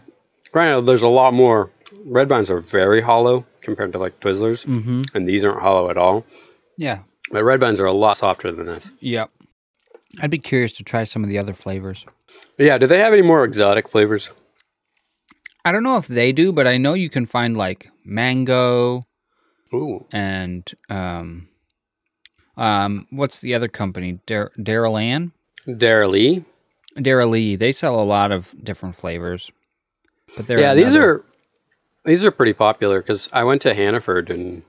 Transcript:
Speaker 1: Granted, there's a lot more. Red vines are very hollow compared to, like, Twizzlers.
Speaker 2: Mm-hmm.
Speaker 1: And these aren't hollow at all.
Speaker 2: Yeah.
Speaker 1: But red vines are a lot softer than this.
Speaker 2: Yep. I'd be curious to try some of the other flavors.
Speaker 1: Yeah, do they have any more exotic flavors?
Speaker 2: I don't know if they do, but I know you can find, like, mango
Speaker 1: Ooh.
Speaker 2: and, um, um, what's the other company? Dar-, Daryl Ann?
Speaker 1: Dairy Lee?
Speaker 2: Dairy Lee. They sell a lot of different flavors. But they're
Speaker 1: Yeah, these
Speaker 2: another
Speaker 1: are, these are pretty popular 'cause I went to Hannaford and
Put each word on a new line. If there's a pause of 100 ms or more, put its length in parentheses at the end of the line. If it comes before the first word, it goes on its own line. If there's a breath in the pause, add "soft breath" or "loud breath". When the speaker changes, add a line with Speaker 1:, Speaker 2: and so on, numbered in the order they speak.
(520)
Speaker 1:
Granted,
there's
a
lot
more. (340)
Red
vines
are
very
hollow (160)
compared
to,
like,
Twizzlers.
Speaker 2:
Mm-hmm. (120)
Speaker 1:
And
these
aren't
hollow
at
all. (540 soft breath)
Speaker 2:
Yeah. (320)
Speaker 1:
But
red
vines
are
a
lot
softer
than
this. (100)
Speaker 2:
Yep. (920)
I'd
be
curious
to
try
some
of
the
other
flavors. (520 loud breath)
Speaker 1:
Yeah,
do
they
have
any
more
exotic
flavors? (1300)
Speaker 2:
I
don't
know
if
they
do,
but
I
know
you
can
find,
like, (140)
mango (720)
Speaker 1:
Ooh.
Speaker 2:
and, (180)
um, (1080)
um,
what's
the
other
company?
Dar-,
Daryl
Ann? (440)
Speaker 1:
Dairy
Lee? (580)
Speaker 2:
Dairy
Lee.
They
sell
a
lot
of
different
flavors. (840)
But
they're
Speaker 1:
Yeah,
these
Speaker 2:
another
Speaker 1:
are, (800)
these
are
pretty
popular
'cause
I
went
to
Hannaford
and